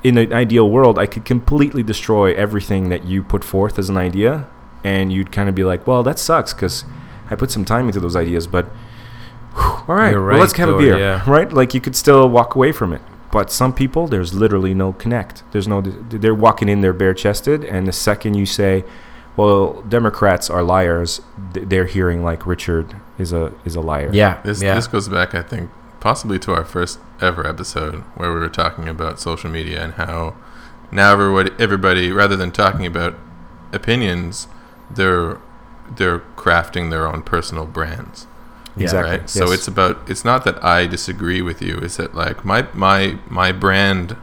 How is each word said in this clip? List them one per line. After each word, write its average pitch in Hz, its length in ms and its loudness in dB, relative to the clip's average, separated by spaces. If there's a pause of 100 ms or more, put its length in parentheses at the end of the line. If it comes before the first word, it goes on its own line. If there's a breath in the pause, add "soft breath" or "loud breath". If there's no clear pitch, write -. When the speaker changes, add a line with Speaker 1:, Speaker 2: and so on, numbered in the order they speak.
Speaker 1:
in 123 140 6
an 113 160 4
ideal 117 380 4
world, 117 280 6
I 101 80 2
could - 180 -8
completely 139 580 2
destroy 104 520 2
everything 98 540 -2
that 90 160 -4
you 95 180 -2
put 95 220 -2
forth 101 340 0
as 95 120 -2
an 95 80 0
idea, 104 480 0 (360)
and 98 300 0
you'd 95 180 -2
kinda 101 220 0
be 92 120 0
like, 90 220 0
"Well, 127 160 4
that 131 160 0
sucks, 160 360 0
'cause - 300 -4 (460 loud breath)
I 107 60 -4
put - 140 -4
some 101 160 -2
time 117 200 0
into 98 140 -2
those 87 160 -2
ideas, 85 300 0
but, 87 200 -2 (880 loud breath)
whew, - 80 -2 (260 loud breath)
all 165 60 0
right, 208 180 4
Speaker 2:
You're 98 140 2
Speaker 1:
well, 104 120 6
let's 190 160 6
Speaker 2:
right, 170 60 -2
Speaker 1:
have 170 100 4
a - 20 4
Speaker 2:
though, - 60 2
Speaker 1:
beer," 110 200 6
Speaker 2:
yeah. 98 280 0
Speaker 1:
right? 147 260 4
Like, 131 220 4
you 127 60 2
could 131 160 -6
still 135 320 8
walk 120 260 4
away 131 180 4
from 95 200 -2
it. 71 100 -8 (280)
But 104 220 0
some 127 200 2
people, 135 360 0
there's 92 260 -2
literally 95 400 2
no 95 200 0
connect. - 580 -6
There's 101 160 -2
no, 101 140 0
they're 110 520 -2
walking 107 340 4
in 101 120 2
there 95 120 4
bare-chested, 101 720 0
and 95 220 -4
the 92 60 -2
second 104 420 -2
you 101 120 0
say, 95 380 0 (520 loud breath)
"Well, 101 520 4
Democrats 104 640 2
are 87 140 0
liars," 87 560 0 (340)
th-, 95 140 -8
they're 92 160 2
hearing, 87 400 0
like, 82 220 -4
"Richard 87 480 -2 (240)
is 87 140 -4
a, 82 200 -2 (120)
is 85 120 -6
a 82 40 -4
liar." 73 320 -4
Speaker 2:
Yeah, 101 300 2
Speaker 3:
This, 104 200 -6
Speaker 2:
yeah. 95 120 2
Speaker 3:
this 98 140 -2
goes 98 200 -4
back, 92 260 -2
I 87 80 -4
think, 90 280 -10 (300)
possibly 107 400 -2
to 98 120 -4
our 82 120 0
first - 340 -6 (220)
ever 85 260 -2
episode 78 560 -8 (140)
where 87 180 -4
we 85 60 -4
were 82 80 -4
talking 82 400 -4
about 80 320 -8
social 82 300 -8
media 80 340 -8
and 80 100 -10
how 82 400 -6 (560 loud breath)
now 101 220 6
everybody, 98 460 4
everybody, 92 520 2
rather 101 240 2
than 92 160 -2
talking 98 360 0
about 85 280 -4 (580)
opinions, 101 760 -4 (420 loud breath)
they're, 90 480 0 (580)
they're 90 240 0 (160)
crafting 85 540 0
their 80 160 -2
own 80 160 -6
personal 80 440 -6
brands. 80 600 -10 (520 loud breath)
Speaker 1:
Exactly, 87 400 -2
Speaker 3:
Right? - 120 -10
So 92 160 0
Speaker 1:
yes. 90 120 2
Speaker 3:
it's - 100 -8
about, 92 300 0 (100)
it's 95 160 -8
not 127 200 2
that - 200 -2
I 90 220 4
disagree 87 560 -4
with 87 180 -6
you. 87 220 -6
It's 90 140 -10
that, - 180 -8
like, - 300 -6
my, 110 280 0
my, 98 460 2 (100)
my 92 240 0
brand 95 720 0